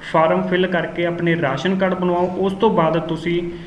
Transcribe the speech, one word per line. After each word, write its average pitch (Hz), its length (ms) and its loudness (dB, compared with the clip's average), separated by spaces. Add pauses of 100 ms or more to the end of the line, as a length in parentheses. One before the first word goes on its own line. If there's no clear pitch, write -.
(120)
ਫਾਰਮ 170 300 2
ਫਿਲ 185 260 0
ਕਰਕੇ 175 380 -2
ਆਪਣੇ 170 360 0
ਰਾਸ਼ਨ 147 340 0
ਕਾਰਡ 185 180 0
ਬਣਵਾਓ। 180 440 0
ਉਸ 190 160 0
ਤੋਂ 220 160 2
ਬਾਅਦ 165 300 2
ਤੁਸੀਂ 170 420 -2 (260)